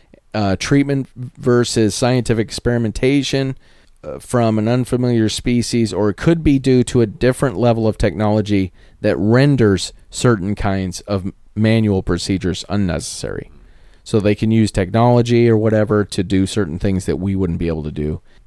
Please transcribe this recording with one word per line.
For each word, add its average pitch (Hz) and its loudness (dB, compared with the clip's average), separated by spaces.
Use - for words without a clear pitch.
uh, 101 0
treatment 139 0
versus 120 0
scientific 120 0
experimentation, 131 -2
uh, 71 -12
from 113 0
an 107 0
unfamiliar 120 0
species, 120 -2
or 104 0
it 98 -4
could 165 0
be 143 4
due 127 4
to - 0
a 110 2
different 120 -2
level 113 2
of 104 0
technology 104 0
that 104 0
renders 113 2
certain 104 0
kinds 95 -4
of 98 -6
manual 107 2
procedures 90 -2
unnecessary. 82 -6
So 113 0
they 104 2
can 110 0
use 110 4
technology 117 2
or 113 4
whatever 107 2
to 95 -4
do 95 0
certain 90 -4
things 95 -2
that 73 -2
we 95 -2
wouldn't 87 -2
be 85 -2
able 78 -4
to 76 -8
do. 76 -6